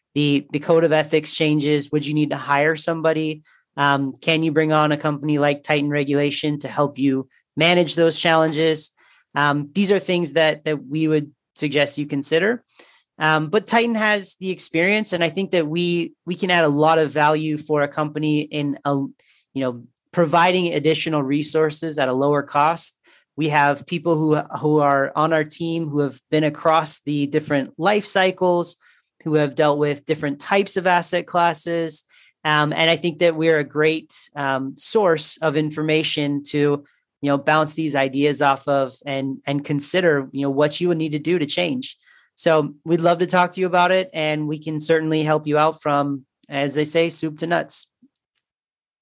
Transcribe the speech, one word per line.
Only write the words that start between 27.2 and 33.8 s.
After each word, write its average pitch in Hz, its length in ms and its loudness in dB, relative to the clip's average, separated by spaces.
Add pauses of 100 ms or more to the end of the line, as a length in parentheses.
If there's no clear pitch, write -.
different 143 540 -2
life 202 260 0
cycles, 180 720 0 (460)
who 156 120 0
have 147 200 0
dealt 147 240 2
with 147 260 -2
different 151 340 -4
types 202 380 0
of 175 80 -2
asset 175 400 2
classes. 170 800 -2 (400)
Um, 151 300 2
and 160 180 2
I 170 40 2
think 156 240 -4
that 170 160 4
we're 160 220 2
a 147 60 0
great, 156 500 -2 (220)